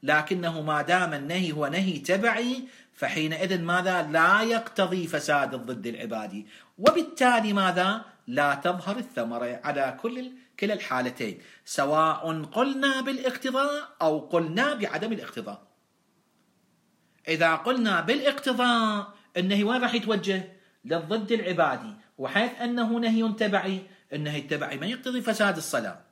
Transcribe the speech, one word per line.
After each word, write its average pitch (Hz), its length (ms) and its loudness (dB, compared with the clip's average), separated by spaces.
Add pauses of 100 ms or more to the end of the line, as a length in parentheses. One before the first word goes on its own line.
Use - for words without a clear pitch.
لكنه 160 600 0
ما 151 200 0
دام 170 320 2
النهي 156 380 -2
هو 147 140 0
نهي 175 320 0
تبعي، 233 680 0 (240)
فحينئذ 165 680 -2
ماذا؟ 180 400 0
لا 165 400 4
يقتضي 196 640 0
فساد 143 480 0
الضد 117 320 -6
العبادي، 107 600 -8 (320)
وبالتالي 247 760 4
ماذا؟ 190 520 2 (220)
لا 143 280 2
تظهر 180 420 -2
الثمرة 120 680 -4
على 135 380 -2
كل 247 160 -4
ال-، 254 140 -10 (280)
كلا 202 140 0
الحالتين، 123 640 -4 (260)
سواء 156 760 0
قلنا 269 580 0
بالاقتضاء 262 1000 -2
أو 156 160 2
قلنا 175 560 0
بعدم 208 380 -4
الاقتضاء. 104 500 -10 (1700)
إذا 160 260 4
قلنا 220 460 2
بالاقتضاء، 240 1120 2 (220)
النهي 196 280 2
وين 240 180 2
راح 226 120 0
يتوجه؟ 196 580 0 (320)
للضد 165 480 -2
العبادي، 151 640 0 (240)
وحيث 202 420 0
أنه 240 380 0
نهي 226 340 2
تبعي، 196 500 0 (300)
النهي 151 260 -4
التبعي 143 380 -4
ما 147 100 -6
يقتضي 247 340 -4
فساد 208 360 2
الصلاة. 120 440 -4 (120)